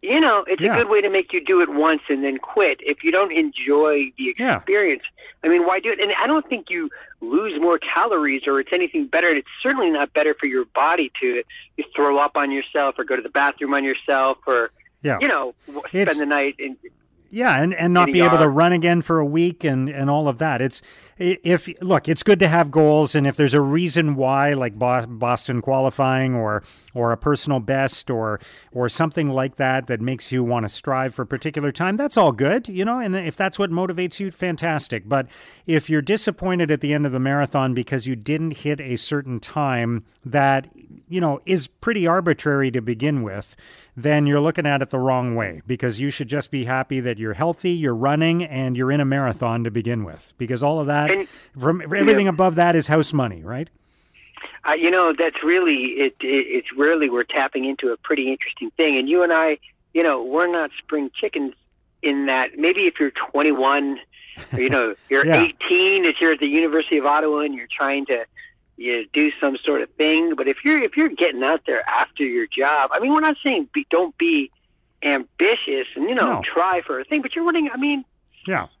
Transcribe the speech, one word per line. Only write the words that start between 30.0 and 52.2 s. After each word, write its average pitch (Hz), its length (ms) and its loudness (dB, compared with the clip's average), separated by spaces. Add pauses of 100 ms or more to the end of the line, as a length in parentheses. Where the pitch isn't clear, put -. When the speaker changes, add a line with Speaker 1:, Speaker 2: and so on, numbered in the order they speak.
Speaker 2:
makes 123 320 -6
you 127 100 0
wanna 120 240 -2
strive 131 480 -4
for - 60 -8
a 123 40 -4
particular 143 460 -4
time, 185 240 -2
that's 277 220 -2
all 170 160 6
good, 147 340 0
you 185 160 -4
know, 233 160 -2
and 202 160 -4
if 170 220 -6
that's 190 200 -2
what 196 140 -2
motivates 180 480 -4
you, 196 100 -6
fantastic. 156 800 -6
But 131 200 0 (380)
if 160 240 0
you're 156 120 2
disappointed 180 680 -2
at 151 120 0
the 147 120 -2
end 147 120 0
of 135 80 -2
the 131 60 -2
marathon 135 540 0
because 123 340 -4
you 127 100 -4
didn't 151 400 -4
hit 147 240 -4
a 127 160 -6
certain 131 420 -6
time 120 640 -2 (220)
that, 135 420 2 (400)
you 180 140 -4
know, 147 240 -2
is 175 220 -2
pretty 214 380 -2
arbitrary 156 640 2
to 123 100 -2
begin 120 420 -2
with, 101 320 -10 (400)
then 147 300 2
you're 143 140 4
looking 156 260 0
at 139 160 0
it 135 80 -6
the 135 100 -4
wrong 127 360 0
way, 95 320 -6
because 120 320 -4
you 139 100 -2
should 139 200 -8
just 139 200 -4
be 135 140 -4
happy 131 380 -4
that 120 180 -4
you're 110 140 -6
healthy, 165 380 -2
you're 156 220 0
running, 151 500 2
and 131 340 -4
you're 127 120 0
in 147 120 2
a 139 40 2
marathon 120 600 -2
to 113 40 -2
begin 113 360 -4
with, 78 320 -18
because 123 260 -4
all 151 160 0
of 147 80 -2
that, 147 240 0
Speaker 1:
And 196 160 -2 (320)
Speaker 2:
from 165 220 0
everything 202 460 4